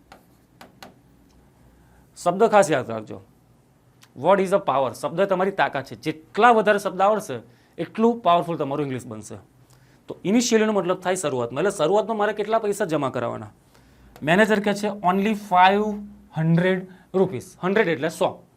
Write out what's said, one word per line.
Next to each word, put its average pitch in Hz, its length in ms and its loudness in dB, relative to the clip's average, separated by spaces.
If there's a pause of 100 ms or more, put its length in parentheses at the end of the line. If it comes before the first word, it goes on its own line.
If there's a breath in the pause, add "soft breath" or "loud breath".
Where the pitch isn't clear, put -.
(2250 soft breath)
શબ્દ 180 200 0
ખાસ 202 280 6
યાદ 127 180 -2
રાખજો. 107 320 -10 (1000)
What 170 140 4
is 190 120 2
a 190 120 2
power? 135 340 -2
શબ્દ 165 280 -4
તમારી 190 300 0
તાકાત 139 340 -2
છે. 131 100 -16
જેટલા 160 560 0
વધારે 208 280 2
શબ્દ 185 220 -4
આવડશે, 196 380 0 (380 soft breath)
એટલું 226 420 0
પાવરફુલ 170 380 2
તમારું 143 280 -4
ઇંગ્લિશ 131 200 -8
બનશે. 107 300 -14 (720 soft breath)
તો - 180 -14
ઇનિશિયલીનો 220 480 2
મતલબ 180 260 -2
થાય 185 160 -2
શરૂઆતમાં. 131 480 -4
એટલે 156 140 0
શરૂઆતમાં 202 400 0
મારે 208 160 0
કેટલા 214 260 -2
પૈસા 208 260 -2
જમા 151 240 -2
કરાવવાના? 117 420 -8 (720 soft breath)
મેનેજર 202 360 4
કહે 208 140 0
છે, 202 140 -4
"Only 196 420 0
five 196 540 4 (560)
hundred 170 420 2 (340 loud breath)
rupees." 180 260 0 (220)
હન્ડ્રેડ 196 240 2
એટલે 156 220 -2
સો. 170 340 -4 (140)